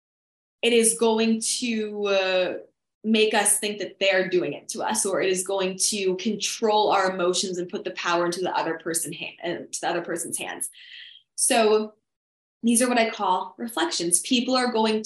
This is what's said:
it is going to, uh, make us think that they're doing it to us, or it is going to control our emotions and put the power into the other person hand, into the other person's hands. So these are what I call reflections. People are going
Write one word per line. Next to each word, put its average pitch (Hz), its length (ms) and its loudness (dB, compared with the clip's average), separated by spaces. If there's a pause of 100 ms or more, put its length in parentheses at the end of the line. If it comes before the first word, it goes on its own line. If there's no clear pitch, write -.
(600)
it 240 140 2
is 226 260 4
going 226 400 2
to, 214 680 -4
uh, 185 440 2 (540)
make 214 280 4
us 202 240 4
think 208 200 -4
that - 220 -8
they're 185 300 4
doing 156 240 2
it - 120 -16
to - 160 -8
us, - 220 0
or 185 160 0
it 190 80 2
is 185 180 0
going 190 300 -2
to 190 400 0
control 214 720 0
our 190 200 2
emotions 185 480 0
and 175 100 -6
put - 160 -8
the 180 60 -6
power 175 340 0
into 175 160 -2
the 175 160 -2
other 160 220 -2
person 165 340 -6
hand, 175 220 -12 (100)
into - 380 -8
the - 40 -4
other 170 140 -2
person's - 380 -8
hands. - 320 -8 (640)
So 220 580 2 (720)
these 233 180 4
are 254 80 2
what 247 80 2
I 226 140 2
call 190 480 0
reflections. 240 600 -2
People 247 360 0
are 240 160 2
going 220 340 2